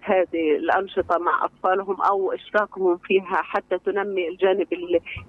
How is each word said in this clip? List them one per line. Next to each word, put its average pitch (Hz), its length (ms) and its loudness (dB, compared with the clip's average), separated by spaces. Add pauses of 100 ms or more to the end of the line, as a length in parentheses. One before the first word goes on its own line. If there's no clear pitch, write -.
هذه 165 540 2
الأنشطة 175 600 0
مع 175 260 0
أطفالهم 190 580 -2
أو 196 300 2
إشراكهم 190 640 0
فيها 190 460 0
حتى 190 360 -4
تنمي 190 500 -2
الجانب 185 440 0
ال-، 175 280 0 (280)